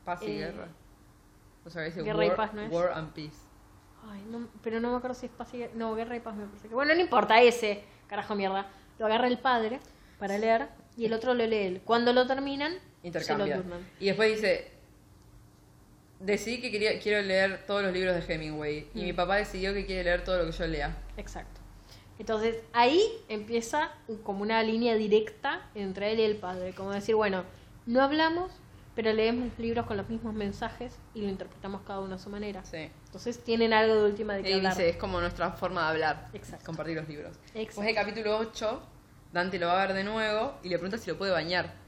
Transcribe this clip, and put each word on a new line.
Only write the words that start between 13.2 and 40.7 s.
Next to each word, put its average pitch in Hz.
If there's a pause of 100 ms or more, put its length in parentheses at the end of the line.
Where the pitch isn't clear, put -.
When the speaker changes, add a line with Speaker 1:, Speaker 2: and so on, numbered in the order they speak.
Speaker 2:
turnan. 180 (140)
Speaker 1:
Y 190
después 214
dice, 208 (1500)
decidí 208
que 247
quería, 208
quiero 208
leer 190
todos 202
los 190
libros 185 (120)
de 170
Hemingway. 151
Y 165
Speaker 2:
Mm. 175
Speaker 1:
mi 175
papá 180
decidió 196
que 196
quiere 185
leer 175
todo 185
lo 170
que 165
yo 175
lea. 160 (220)
Speaker 2:
Exacto. - (580)
Entonces, 226 (160)
ahí 254 (260)
empieza 233 (180)
un, 220
como 202
una 226
línea 226
directa 220
entre 202
él 226
y 220
el 214
padre. 185
Como 196
decir, 202
bueno, 214 (420)
no 240
hablamos, 320 (440)
pero 220
leemos 233
los -
libros 233
con 220
los 196
mismos 226
mensajes 220 (160)
y 220
lo 202
interpretamos 196
cada 196
uno 190
a -
su 196
manera. 202
Speaker 1:
Sí. 156 (160)
Speaker 2:
Entonces, 240
tienen 226
algo 220
de 214
última 208
de 196
qué 190
Speaker 1:
Y -
Speaker 2:
hablar. 190
Speaker 1:
dice, 180
es 170
como 190
nuestra 175
forma 180
de 156
hablar, 156
Speaker 2:
Exacto. -
Speaker 1:
compartir 160
los 156
libros. 156 (240)
Speaker 2:
Exacto. 220
Speaker 1:
Después 214
del 226
capítulo 208
ocho, 226 (500)
Dante 185
lo 170
va 180
a 196
ver 196
de 190
nuevo 220
y 180
le 175